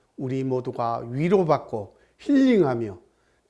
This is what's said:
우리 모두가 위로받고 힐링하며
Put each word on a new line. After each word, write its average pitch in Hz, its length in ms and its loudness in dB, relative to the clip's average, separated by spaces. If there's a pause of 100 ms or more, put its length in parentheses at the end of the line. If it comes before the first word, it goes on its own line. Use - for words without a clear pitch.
(180)
우리 131 260 -6
모두가 123 680 -4
위로받고 147 880 0 (220)
힐링하며 165 800 2 (500)